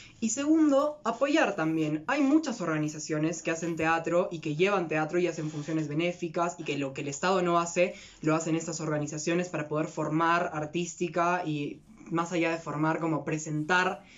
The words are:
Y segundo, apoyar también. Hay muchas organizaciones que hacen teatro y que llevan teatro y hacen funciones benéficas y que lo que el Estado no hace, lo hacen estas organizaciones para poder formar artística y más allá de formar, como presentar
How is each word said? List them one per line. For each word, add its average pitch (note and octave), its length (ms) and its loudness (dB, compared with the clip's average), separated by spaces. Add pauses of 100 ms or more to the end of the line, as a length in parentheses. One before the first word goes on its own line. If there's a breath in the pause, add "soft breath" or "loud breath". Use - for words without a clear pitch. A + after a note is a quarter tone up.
(200 loud breath)
Y A3+ 100 0
segundo, D4 720 4
apoyar C4+ 520 2
también. D#3 520 0
Hay C#4+ 140 0
muchas C#4 400 2
organizaciones D#3 840 -2
que E3 80 0
hacen E3 240 -2
teatro E3 560 2
y E3+ 80 -8
que D3+ 160 -4
llevan F#3 320 2
teatro D#3 320 0
y F3 80 2
hacen D#3 240 -4
funciones D#3 380 -2
benéficas E3+ 680 -2
y D#3+ 60 -12
que D3 160 -2
lo C3+ 140 -4
que D3+ 80 -6
el C#3+ 80 -4
Estado F#3 340 0
no E3+ 160 4
hace, F3 340 0 (280 loud breath)
lo D#3 120 2
hacen D#3+ 220 0
estas E3 260 -4
organizaciones D#3 680 -2
para D3+ 180 -6
poder D3+ 200 0
formar E3 680 2
artística E3+ 920 -2
y D3 360 -4 (300)
más E3+ 200 -2
allá E3 200 2
de E3+ 80 0
formar, D#3 400 0
como D#3+ 260 -2
presentar D#3+ 800 0 (140)